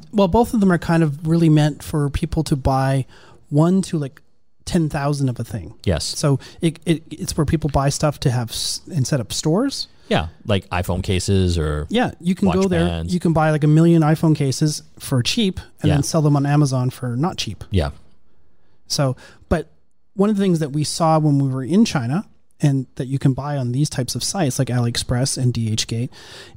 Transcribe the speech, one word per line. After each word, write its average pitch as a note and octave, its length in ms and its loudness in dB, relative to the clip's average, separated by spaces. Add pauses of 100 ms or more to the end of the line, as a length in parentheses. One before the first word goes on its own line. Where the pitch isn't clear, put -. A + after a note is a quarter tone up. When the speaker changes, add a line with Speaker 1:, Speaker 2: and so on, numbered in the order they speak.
(120)
Speaker 1:
well, G3+ 160 4
both A3+ 260 2
of A#3 60 2
them G3 120 4
are E3+ 60 4
kind E3 240 2
of D3+ 260 0
really E3 220 4
meant D3+ 320 2
for C#3+ 300 -2
people - 320 -4
to D3+ 120 0
buy C3+ 520 0 (420)
one E3+ 340 4
to, - 140 -4
like, C#3 240 -8 (440)
ten E3 240 0
thousand C#3+ 400 -2
of A#2+ 100 -6
a A#2 40 -6
thing. G2+ 300 -10 (120)
Speaker 2:
Yes. E2 180 0
Speaker 1:
So - 360 -2 (220)
it, E3 240 -2
it, E3 240 0
it's D3+ 260 -8
where D#3 100 0
people D#3 260 -2
buy C#3 180 0
stuff D3 300 -2
to C3+ 100 0
have A#2+ 220 -2
s-, - 300 -6 (120)
and C3 140 0
set C#3 120 -2
up - 140 -8
stores. G#3 540 -2 (220)
Speaker 2:
Yeah, E2 200 0 (160)
like G2+ 240 -2
iPhone F2+ 340 -2
cases F#2 540 2
or D2+ 320 -2
Speaker 1:
Yeah, A3 220 0 (100)
you F3+ 120 0
can G3 140 0
Speaker 2:
watch F3 80 2
Speaker 1:
go F#3+ 140 2
there. E3+ 160 2
Speaker 2:
bands. E3+ 280 -2
Speaker 1:
You F3+ 60 0
can E3 140 0
buy, D#3 180 2
like, D3+ 140 0
a - 20 4
million D#3+ 360 6
iPhone D#3 340 2
cases D3 440 0 (160)
for B2+ 240 -2
cheap F#3+ 380 0 (220)
and D3+ 80 2
Speaker 2:
Yeah. D3 60 4
Speaker 1:
then C#3 80 2
sell E3 180 0
them D3 160 4
on C#3 80 0
Amazon C3 460 2
for A#2+ 260 -6
not F3 200 -2
cheap. - 340 -10
Speaker 2:
Yeah. D#2 180 0 (960)
Speaker 1:
So, C3+ 300 -2 (320)
but D#3+ 200 -2 (440)
one G3+ 160 2
of G#3 80 0
the G3 40 -2
things F3+ 180 2
that D3 120 -4
we D3 140 -2
saw D#3+ 340 2
when D3 200 4
we C3+ 100 2
were C3 140 -4
in F3 200 4
China C#3+ 420 -2 (360)
and C3+ 340 2
that C3 120 -6
you C3+ 120 -4
can C3+ 140 2
buy C#3+ 240 -6
on B2 160 -4
these D3 160 0
types - 260 -6
of A#2+ 80 -6
sites E3+ 360 -2
like B2+ 100 -2
AliExpress B2 680 -2
and B2 160 0
D A2+ 200 -2
H - 140 -4
Gate A#2 220 -4 (480)